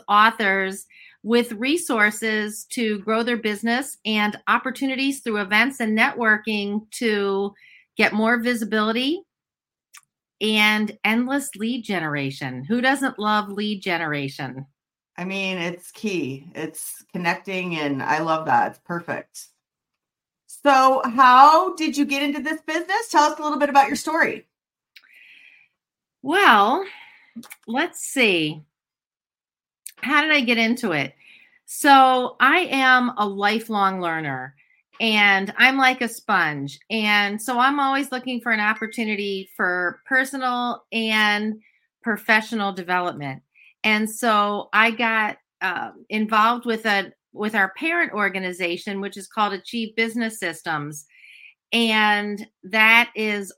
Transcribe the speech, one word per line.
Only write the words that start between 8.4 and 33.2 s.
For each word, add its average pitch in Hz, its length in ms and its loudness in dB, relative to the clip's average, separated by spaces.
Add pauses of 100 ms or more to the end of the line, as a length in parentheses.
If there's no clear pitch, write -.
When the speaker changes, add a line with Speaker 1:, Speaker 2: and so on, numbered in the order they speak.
Speaker 1:
and 214 640 2
endless 247 500 0
lead 226 300 -6
generation. 139 800 -6
Who 220 160 -2
doesn't 269 380 0
love 208 320 0
lead 208 320 -6
generation? 143 840 -6 (520)
Speaker 2:
I 175 80 -10
mean, 190 340 -6
it's 175 340 -8
key. 156 640 -6
It's - 560 -12
connecting, 180 640 -4
and 143 260 -4
I 151 160 0
love 160 280 -2
that. 123 260 0
It's - 120 -20
perfect. - 600 -10 (1000)
So 262 560 4
how 269 720 8
did 302 200 -4
you 285 80 2
get 277 200 -2
into 285 180 -2
this 311 200 -6
business? 359 480 -4
Tell 302 220 6
us 302 60 -10
a 311 40 -10
little 294 180 -2
bit 285 80 2
about 277 180 6
your 277 80 -4
story. 311 520 -2 (1700)
Speaker 1:
Well, 277 640 4 (840)
let's 285 320 -4
see. 165 600 0 (1400)
How 294 240 0
did 311 100 2
I 294 80 4
get 233 180 2
into 226 320 0
it? 143 240 -2 (520)
So 262 720 6
I 302 300 4
am 254 460 4
a 208 100 0